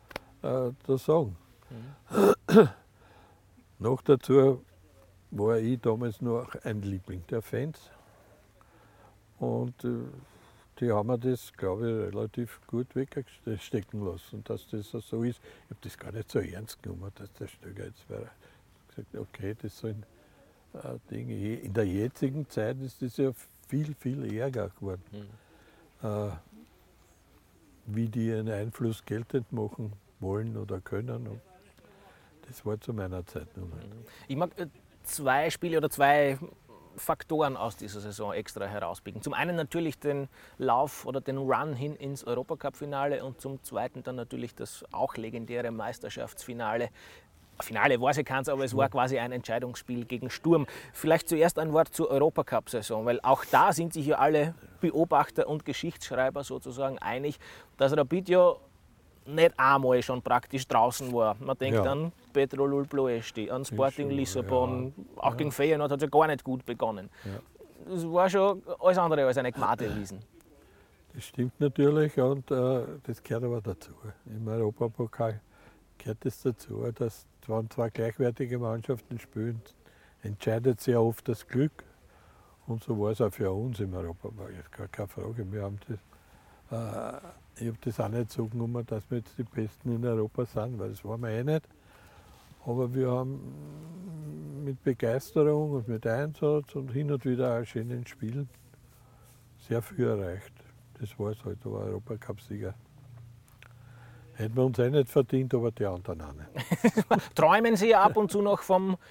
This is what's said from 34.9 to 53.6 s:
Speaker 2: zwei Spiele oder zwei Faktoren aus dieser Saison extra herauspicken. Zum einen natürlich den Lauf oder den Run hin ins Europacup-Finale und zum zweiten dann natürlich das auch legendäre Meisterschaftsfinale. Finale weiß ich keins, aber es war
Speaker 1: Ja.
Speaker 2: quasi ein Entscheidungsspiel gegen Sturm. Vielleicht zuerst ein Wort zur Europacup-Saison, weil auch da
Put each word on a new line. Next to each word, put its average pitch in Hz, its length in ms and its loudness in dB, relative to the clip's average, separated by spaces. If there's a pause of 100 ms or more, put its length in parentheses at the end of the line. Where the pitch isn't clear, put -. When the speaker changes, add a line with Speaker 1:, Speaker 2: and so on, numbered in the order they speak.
Speaker 2:
zwei 143 460 0
Spiele 165 280 -2
oder 147 120 2
zwei 143 480 6 (580)
Faktoren 151 600 0
aus 107 200 -4
dieser 104 240 -12
Saison 101 320 -8
extra 98 340 -6
herauspicken. 101 560 -8
Zum - 100 -6
einen 165 240 -2
natürlich 165 440 -4
den 143 280 -4 (300)
Lauf 131 480 0
oder 131 140 -4
den 135 180 -6
Run 135 360 0
hin 143 200 -6
ins 139 300 -10
Europacup-Finale 139 1000 -4
und 127 160 -12
zum 135 220 -10
zweiten 120 400 -6
dann 127 140 -8
natürlich 120 380 -8
das - 380 -12
auch - 240 -6
legendäre 117 540 -6
Meisterschaftsfinale. 117 1200 -6 (720)
Finale 117 400 2
weiß 135 180 2
ich 143 80 0
keins, 131 220 -2
aber 135 160 -2
es 127 120 -2
war 131 100 4
Speaker 1:
Ja. - 20 4
Speaker 2:
quasi 127 300 0
ein 120 140 -4
Entscheidungsspiel 123 760 -6
gegen 123 240 -6
Sturm. 160 360 4 (260)
Vielleicht 156 360 2
zuerst 160 300 4
ein 156 140 0
Wort 156 160 6
zur - 220 0
Europacup-Saison, 123 920 0
weil 120 180 2
auch 135 280 4
da 160 220 8